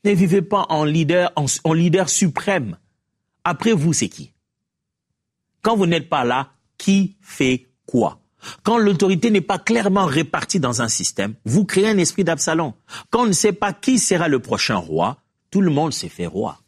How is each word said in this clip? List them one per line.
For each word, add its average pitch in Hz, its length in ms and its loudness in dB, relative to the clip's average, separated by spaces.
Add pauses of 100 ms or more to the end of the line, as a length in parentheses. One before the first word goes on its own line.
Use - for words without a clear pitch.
Ne 202 80 2
vivez 190 300 4
pas 196 260 0
en 151 160 0
leader, 165 520 2
en, 147 100 0 (180)
en 160 80 2
leader 170 360 2
suprême. 156 680 -2 (640)
Après 180 300 0
vous, 165 200 2
c'est 113 160 -2
qui ? - 240 -18 (1300)
Quand 226 140 0
vous 190 100 2
n'êtes 165 220 -2
pas 139 160 0
là, 123 280 -2 (260)
qui 196 420 0
fait 127 460 -2 (200)
quoi ? 113 340 -2 (420)
Quand 226 160 2
l'autorité 202 520 2
n'est 202 100 4
pas 185 180 -4
clairement 202 480 0
répartie 160 540 -2
dans 123 220 -2
un 113 60 -2
système, - 460 -4 (100)
vous 160 200 2
créez 196 240 0
un 208 100 2
esprit 175 260 0
d'Absalom. 160 500 -2 (360)
Quand 233 120 0
on 233 40 2
ne 202 60 2
sait 208 200 2
pas 196 200 -4
qui 262 260 0
sera 175 300 0
le 135 100 2
prochain 107 380 -2
roi, 82 440 -2 (300)
tout 196 100 0
le 180 100 4
monde 147 220 0
se - 140 -8
fait 87 200 -8
roi. 82 420 -8